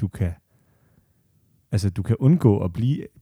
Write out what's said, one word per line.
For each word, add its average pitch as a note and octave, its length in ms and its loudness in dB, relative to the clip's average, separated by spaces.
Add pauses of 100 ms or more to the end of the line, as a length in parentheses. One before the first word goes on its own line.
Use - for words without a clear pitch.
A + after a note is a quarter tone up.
du G2+ 80 -2
kan, F2 240 -4 (1400)
altså, G2 180 0
du G2 120 -8
kan A#2 180 0
undgå C3 440 4
at E2+ 80 -4
blive, B2+ 340 -4 (160)